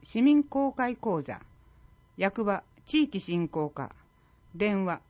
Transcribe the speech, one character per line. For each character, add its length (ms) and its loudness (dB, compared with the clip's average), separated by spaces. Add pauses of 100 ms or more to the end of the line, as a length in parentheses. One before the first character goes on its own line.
市 180 -2
民 220 6
公 280 -2
開 220 -2
講 280 -2
座。 200 -12 (760)
役 280 -2
場 180 0 (240)
地 160 2
域 160 -2
振 300 -2
興 200 -2
課。 260 -10 (640)
電 280 0
話 260 -4